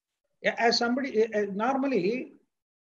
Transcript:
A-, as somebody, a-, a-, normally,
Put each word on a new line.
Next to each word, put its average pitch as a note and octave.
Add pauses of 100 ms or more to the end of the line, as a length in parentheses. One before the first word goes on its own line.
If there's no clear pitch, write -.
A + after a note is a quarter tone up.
(440)
A-, G#3+
as A#3
somebody, A#3+
a-, G#3+
a-, G3+
normally, A#3+ (540)